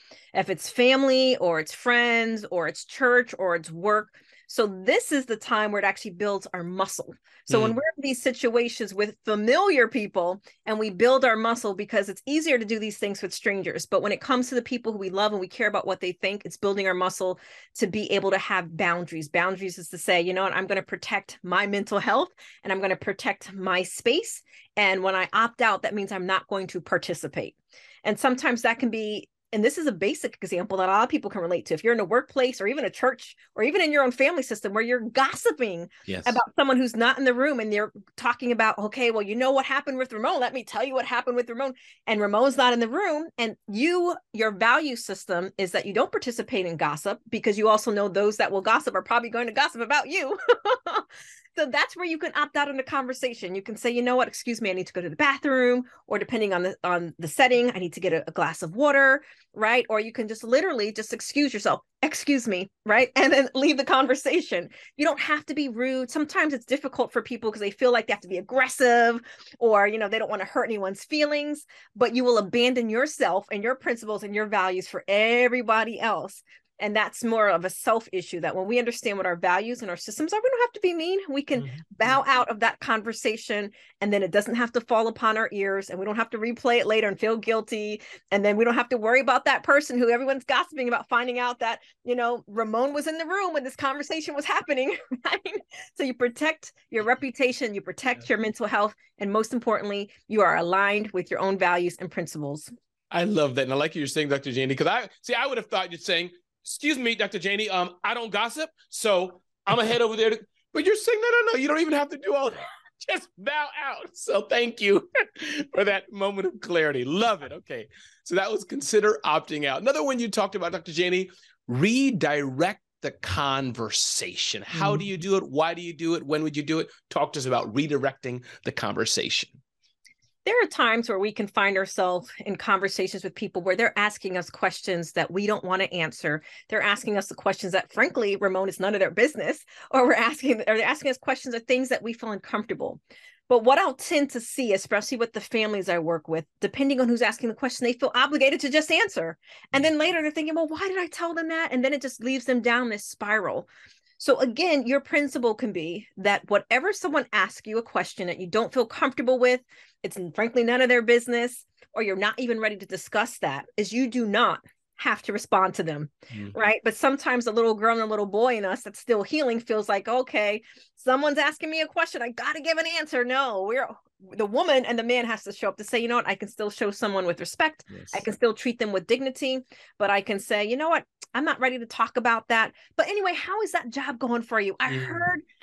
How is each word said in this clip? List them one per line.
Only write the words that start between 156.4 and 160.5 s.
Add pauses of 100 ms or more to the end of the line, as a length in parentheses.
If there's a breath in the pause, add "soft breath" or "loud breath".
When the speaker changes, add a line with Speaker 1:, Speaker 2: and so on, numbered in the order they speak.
Speaker 1:
whatever
someone
asks
you
a
question
that
you
don't
feel
comfortable
with, (420 soft breath)
it's (180)
frankly